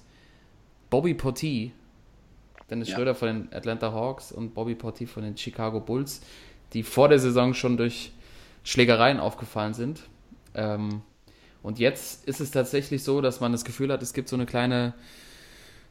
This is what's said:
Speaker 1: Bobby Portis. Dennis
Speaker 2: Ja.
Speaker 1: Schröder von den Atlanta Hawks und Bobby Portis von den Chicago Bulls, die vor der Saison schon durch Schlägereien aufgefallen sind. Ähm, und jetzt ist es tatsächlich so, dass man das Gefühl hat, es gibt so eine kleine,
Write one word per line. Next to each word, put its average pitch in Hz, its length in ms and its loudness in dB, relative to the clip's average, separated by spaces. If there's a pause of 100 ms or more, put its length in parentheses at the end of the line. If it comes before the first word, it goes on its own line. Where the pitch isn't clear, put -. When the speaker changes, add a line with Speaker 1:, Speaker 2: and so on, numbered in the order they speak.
(880)
Speaker 1:
Bobby 151 240 2
Portis. 127 580 -2 (960)
Dennis 117 220 -6
Speaker 2:
Ja. 95 60 -6
Speaker 1:
Schröder 127 180 0
von 120 140 -2
den 110 260 -4
Atlanta 113 400 -4
Hawks 123 380 -6
und 113 240 -10
Bobby 113 180 -4
Portis 117 380 -10
von 113 100 -10
den 107 160 -8
Chicago 110 420 -4
Bulls, 127 420 -4 (520)
die 113 80 -2
vor 131 280 6
der 147 100 10
Saison 127 340 4
schon 123 240 0
durch 120 340 -2 (540)
Schlägereien 120 560 6
aufgefallen 107 520 -4
sind. 123 280 -6 (520)
Ähm, 107 480 -4 (600)
und 107 160 -8
jetzt - 480 0
ist 135 140 -4
es 139 100 -6
tatsächlich 135 520 0
so, 139 180 2
dass 127 180 0
man 120 140 0
das 117 100 -2
Gefühl 135 300 -4
hat, 123 100 -4
es 120 100 -8
gibt 127 140 -4
so - 80 -4
eine 123 100 0
kleine, 123 480 0 (960)